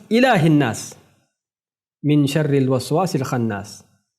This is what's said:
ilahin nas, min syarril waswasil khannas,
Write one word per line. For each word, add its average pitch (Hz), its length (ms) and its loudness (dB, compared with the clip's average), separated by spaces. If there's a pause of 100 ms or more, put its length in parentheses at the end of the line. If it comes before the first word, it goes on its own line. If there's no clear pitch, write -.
ilahin 220 480 2
nas, 120 400 -2 (1040)
min 147 240 2
syarril 139 480 0
waswasil 143 560 -2
khannas, 110 560 -6 (360)